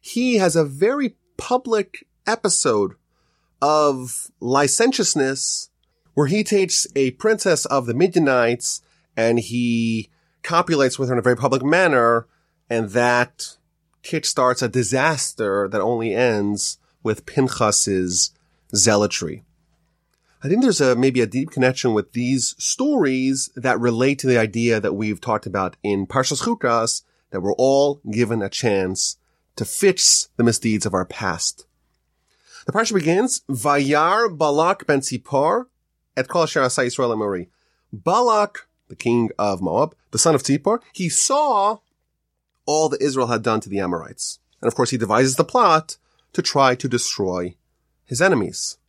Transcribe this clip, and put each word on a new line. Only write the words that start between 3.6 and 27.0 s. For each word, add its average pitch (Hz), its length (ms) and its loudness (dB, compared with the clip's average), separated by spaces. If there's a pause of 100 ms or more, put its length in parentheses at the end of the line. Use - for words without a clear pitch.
of 143 800 0
licentiousness 143 1300 0 (440)
where 147 120 2
he 202 160 0
takes 196 540 0
a 135 160 0
princess 208 540 0
of 135 200 0
the 117 80 -2
Midianites 135 880 2 (360)
and 117 220 2
he 117 720 -2 (320)
copulates 160 560 0
with 127 120 -2
her 127 40 0
in 120 40 0
a 110 40 -4
very 123 140 4
public 127 260 0
manner, 131 640 2 (440)
and 113 200 -2
that 120 680 0 (440)
kickstarts 127 600 0
a 123 60 -2
disaster 117 1000 -2
that 101 140 -4
only 113 320 -2
ends 104 640 0 (240)
with 110 240 -4
Pinchas's 101 1040 0 (440)
zealotry. 104 680 0 (1000)
I 139 60 -8
think 214 140 2
there's 233 180 2
a, 127 160 4
maybe 127 240 2
a 113 60 2
deep 127 240 -4
connection 127 420 2
with 107 200 -2
these 123 440 -2
stories 135 1000 -2
that 123 240 -2
relate 123 420 0
to 135 60 -4
the 127 120 4
idea 113 420 0
that 98 140 -2
we've 107 260 -4
talked 107 240 -4
about 95 380 -4
in 98 240 -2
Parshas 131 360 -2
Chukas, 117 600 -2 (300)